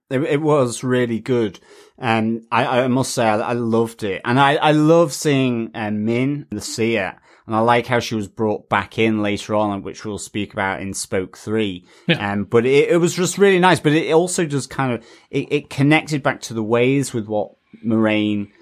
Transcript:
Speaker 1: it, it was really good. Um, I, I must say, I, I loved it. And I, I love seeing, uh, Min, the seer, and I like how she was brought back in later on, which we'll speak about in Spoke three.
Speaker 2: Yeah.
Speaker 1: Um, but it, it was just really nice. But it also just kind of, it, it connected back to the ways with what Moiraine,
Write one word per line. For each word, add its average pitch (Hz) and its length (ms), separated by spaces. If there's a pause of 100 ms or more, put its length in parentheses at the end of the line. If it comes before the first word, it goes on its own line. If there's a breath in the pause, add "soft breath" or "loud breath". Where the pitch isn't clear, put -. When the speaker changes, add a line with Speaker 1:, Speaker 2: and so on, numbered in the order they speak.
Speaker 1:
it, 131 140
it 143 180
was 143 420
really 123 380
good. 117 380 (380 loud breath)
Um, 113 540
I, 123 300
I 131 80
must 127 240
say, 123 120
I, 107 120
I 120 160
loved 113 500
it. 95 220
And 123 140
I, 139 160
I 151 160
love 151 420
seeing, 127 600
uh, 110 160
Min, 120 580
the 104 120
seer, 110 600 (240 soft breath)
and 110 100
I 110 40
like 120 280
how 123 120
she 113 160
was 101 140
brought 107 400
back 101 280
in 110 240
later 104 340
on, 104 280
which - 220
we'll 104 120
speak - 360
about 95 280
in 95 120
Spoke - 440
three. 107 480 (220 loud breath)
Speaker 2:
Yeah. 104 240
Speaker 1:
Um, 101 140
but 117 200
it, 143 260
it 175 60
was 170 180
just 180 220
really 190 220
nice. 180 220
But 151 120
it 151 200
also 175 320
just 139 240
kind 131 240
of, 110 120 (240 loud breath)
it, - 220
it 147 180
connected 147 540
back 135 200
to - 100
the 110 100
ways 123 500
with 107 140
what 107 240 (340)
Moiraine, 107 640 (120)